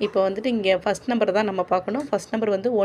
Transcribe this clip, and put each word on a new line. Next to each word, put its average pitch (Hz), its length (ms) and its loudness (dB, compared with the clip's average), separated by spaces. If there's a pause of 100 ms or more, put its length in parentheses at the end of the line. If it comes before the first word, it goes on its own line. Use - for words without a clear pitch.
இப்போ 202 200 0
வந்துட்டு 220 280 -2
இங்க 190 300 2
ஃபஸ்ட் 208 260 -2
நம்பர் 208 260 2
தான் 214 140 0
நம்ம 190 120 -2 (100)
பார்க்கணும். 214 360 -2
ஃபஸ்ட் - 260 -4
நம்பர் 214 200 0
வந்து 226 160 -2 (120)